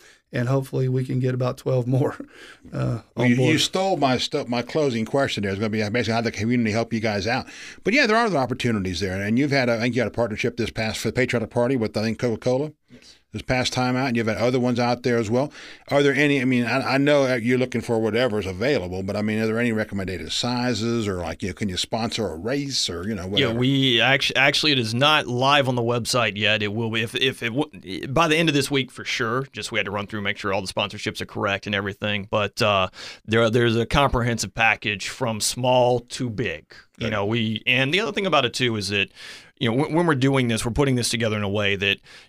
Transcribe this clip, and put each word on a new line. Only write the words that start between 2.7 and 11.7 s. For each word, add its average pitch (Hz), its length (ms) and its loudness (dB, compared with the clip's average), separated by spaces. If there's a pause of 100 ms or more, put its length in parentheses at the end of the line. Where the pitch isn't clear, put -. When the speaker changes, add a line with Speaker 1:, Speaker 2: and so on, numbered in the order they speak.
Speaker 1:
uh, 127 300 -4 (160)
Speaker 2:
Well, 127 80 2
Speaker 1:
on 123 40 6
Speaker 2:
you, 120 60 6
Speaker 1:
board. 131 160 4
Speaker 2:
you 165 60 4
stole 190 400 0
my 131 200 2
stu-, - 280 -4
my 120 160 -2
closing 120 420 0
question 131 400 0
there. 98 80 0
It's 98 80 -2
gonna 110 120 -2
be 107 80 0 (100)
basically 113 240 0
how 113 80 2
the 113 100 -2
community 113 400 0
help 117 220 0
you 110 80 -2
guys 104 260 0
out. 120 200 -2 (360)
But 196 100 2
yeah, 277 140 4
there 214 80 4
are 233 120 4
other 180 100 0
opportunities 110 640 0
there. 95 200 -2
And 107 160 0
you've 139 140 2
had 135 160 2
a, 120 60 2
I 113 60 0
think 120 140 0
you 120 80 0
had 107 60 0
a 104 40 -4
partnership 110 440 -2
this 110 160 -2
past 110 280 -4
for 117 100 -2
the 104 40 -4
Patriotic 120 360 0
Party 120 260 0